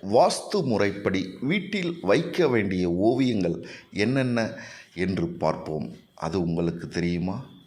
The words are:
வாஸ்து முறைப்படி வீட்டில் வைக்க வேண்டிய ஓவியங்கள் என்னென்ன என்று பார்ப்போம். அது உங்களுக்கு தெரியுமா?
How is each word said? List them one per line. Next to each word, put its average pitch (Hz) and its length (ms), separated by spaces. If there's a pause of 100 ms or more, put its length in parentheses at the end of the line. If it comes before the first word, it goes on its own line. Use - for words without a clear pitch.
(140)
வாஸ்து 185 500
முறைப்படி 101 580 (200)
வீட்டில் 175 480 (120)
வைக்க 165 460
வேண்டிய 98 420
ஓவியங்கள் 101 680 (360)
என்னென்ன 120 460 (560)
என்று 90 320
பார்ப்போம். 78 600 (280)
அது 82 260
உங்களுக்கு 85 460
தெரியுமா? 87 500 (300)